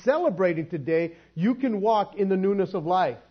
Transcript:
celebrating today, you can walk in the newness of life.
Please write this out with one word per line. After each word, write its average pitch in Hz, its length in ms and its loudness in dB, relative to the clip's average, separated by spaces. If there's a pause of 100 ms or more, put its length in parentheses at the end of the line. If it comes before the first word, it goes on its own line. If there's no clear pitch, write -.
celebrating 190 640 0
today, 165 460 -2 (220)
you 202 200 0
can 247 240 -2
walk 208 380 0
in 196 100 0
the 190 80 2
newness 190 380 0
of 175 120 -4
life. 170 320 0 (140)